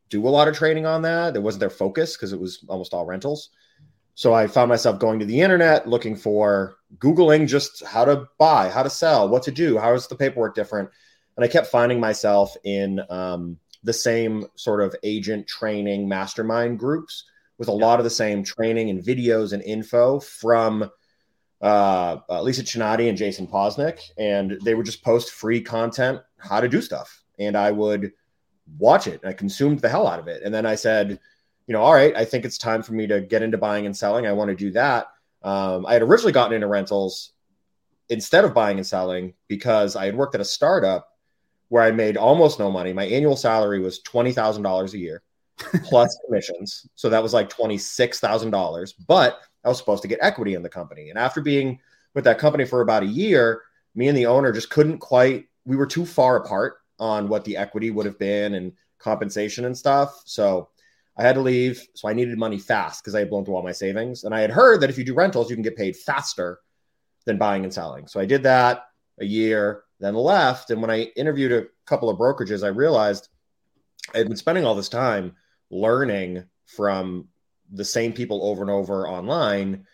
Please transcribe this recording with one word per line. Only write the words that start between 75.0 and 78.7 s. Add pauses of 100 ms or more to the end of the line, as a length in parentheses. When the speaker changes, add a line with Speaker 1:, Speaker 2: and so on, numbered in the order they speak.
Speaker 1:
learning (200)
from (460)
the
same
people
over
and
over